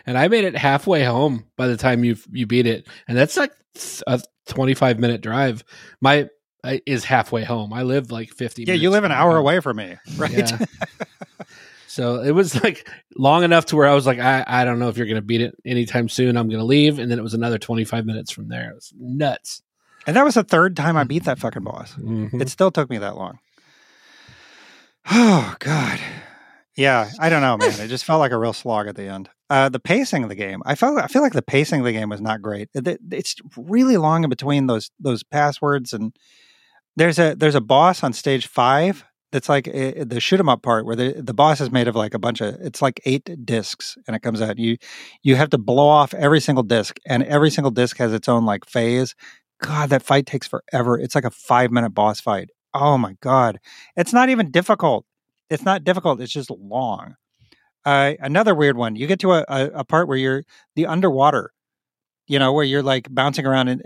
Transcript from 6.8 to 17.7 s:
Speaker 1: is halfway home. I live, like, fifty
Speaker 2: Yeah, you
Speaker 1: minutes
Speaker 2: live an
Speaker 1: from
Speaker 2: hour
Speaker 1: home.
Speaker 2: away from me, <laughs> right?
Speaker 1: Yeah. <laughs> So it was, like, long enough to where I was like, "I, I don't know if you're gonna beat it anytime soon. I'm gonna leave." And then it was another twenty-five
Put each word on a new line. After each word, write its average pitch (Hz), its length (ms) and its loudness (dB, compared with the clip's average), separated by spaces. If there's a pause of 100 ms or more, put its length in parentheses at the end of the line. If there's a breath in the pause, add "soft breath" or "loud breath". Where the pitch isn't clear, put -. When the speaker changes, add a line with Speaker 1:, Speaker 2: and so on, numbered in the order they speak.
Speaker 1:
is 135 180 -2
halfway 117 380 0
home. 110 300 -6
I 123 100 -6
live, 127 300 -2
like, 117 180 -10
fifty 120 320 -10
Speaker 2:
Yeah, 180 120 -2
you 170 160 2
Speaker 1:
minutes - 20 4
Speaker 2:
live 208 120 4
an 170 60 0
Speaker 1:
from 131 80 0
Speaker 2:
hour 170 140 6
Speaker 1:
home. 160 80 4
Speaker 2:
away 151 180 2
from 120 200 -4
me, 92 180 -12 (100)
<laughs> - 100 -12
right? - 140 -4
Speaker 1:
Yeah. 226 320 -2
<laughs> - 60 -2 (1200 loud breath)
So 120 320 -4
it 139 80 0
was, 165 320 2
like, 190 260 -2 (280 loud breath)
long 147 260 6
enough 170 240 6
to 156 100 -2
where 143 120 8
I 143 60 6
was 135 120 4
like, 123 140 2
"I, 131 260 2
I 123 180 2
don't 120 140 0
know 120 100 0
if 104 100 -4
you're 120 80 -2
gonna 110 160 -2
beat 113 180 0
it - 240 -4
anytime 120 440 -2
soon. 127 280 0
I'm 113 120 0
gonna 110 140 -4
leave." 143 380 4
And 120 100 -4
then 120 80 -2
it 110 40 -6
was 110 120 -6
another 117 240 -2
twenty-five 113 480 -4